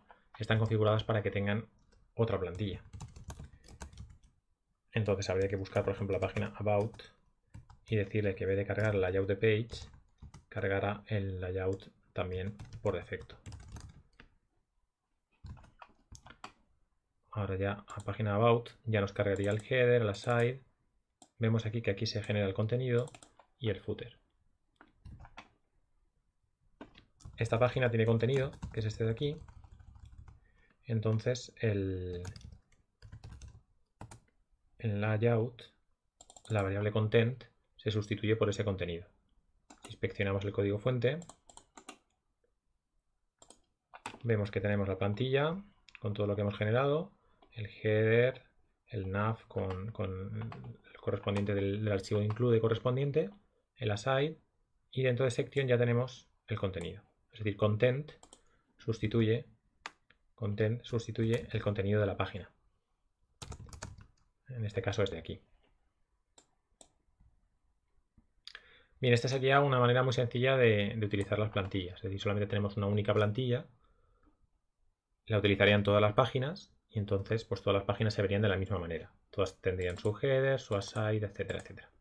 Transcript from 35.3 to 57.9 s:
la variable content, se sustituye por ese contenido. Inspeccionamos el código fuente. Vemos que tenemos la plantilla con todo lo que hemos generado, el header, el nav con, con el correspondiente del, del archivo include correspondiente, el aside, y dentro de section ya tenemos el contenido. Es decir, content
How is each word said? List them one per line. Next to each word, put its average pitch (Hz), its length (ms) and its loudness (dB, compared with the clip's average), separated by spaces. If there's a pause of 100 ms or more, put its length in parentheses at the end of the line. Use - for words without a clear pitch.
la 107 120 2
variable 101 300 0
content, 113 540 2 (320)
se - 120 -6
sustituye 104 460 0
por 107 140 2
ese 101 140 -2
contenido. 90 440 -4 (800)
Inspeccionamos 98 600 -2
el 101 60 -2
código 101 260 0
fuente. 127 420 0 (3000)
Vemos 104 280 0
que 104 100 -4
tenemos 101 260 0
la 95 120 -2
plantilla 131 560 0 (440)
con 104 140 -2
todo 104 140 0
lo 101 80 2
que 101 60 0
hemos 101 160 0
generado, 135 540 2 (420)
el 110 120 -10
header, 113 800 4 (420)
el 95 240 -6
nav 107 380 -2
con, 95 440 -4
con 104 600 -6 (340)
el - 140 -20
correspondiente 101 560 0
del, 98 280 0
del 104 100 2
archivo 104 280 0
include 113 380 4
correspondiente, 131 720 0 (460)
el 113 120 -2
aside, 135 480 0 (540)
y 127 100 -2
dentro 127 240 4
de 123 60 2
section 135 360 0
ya 123 100 6
tenemos 120 500 2 (200)
el 107 120 -4
contenido. 90 420 -4 (300)
Es 110 80 -16
decir, 104 180 -2
content 123 540 2 (680)